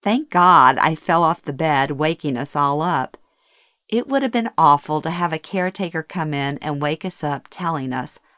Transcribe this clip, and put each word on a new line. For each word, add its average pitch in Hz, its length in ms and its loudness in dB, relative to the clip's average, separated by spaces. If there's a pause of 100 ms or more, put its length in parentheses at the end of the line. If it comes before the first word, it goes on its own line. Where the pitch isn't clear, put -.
Thank 254 260 0
God 165 480 6
I 160 160 2
fell 170 300 0
off 165 180 0
the 147 120 -8
bed, 139 380 0
waking 147 460 -2
us 139 180 -6
all 143 260 0
up. 160 360 -2 (680)
It 233 200 -2
would 269 160 0
have 240 100 -4
been 233 240 -2
awful 151 440 4
to 165 80 -6
have 175 220 -4
a 160 80 -6
caretaker 180 640 -6
come 151 300 -6
in 139 240 -4
and 147 240 -6
wake 151 240 -4
us - 180 -10
up 143 260 -6
telling 147 440 -6
us 127 260 -8 (180)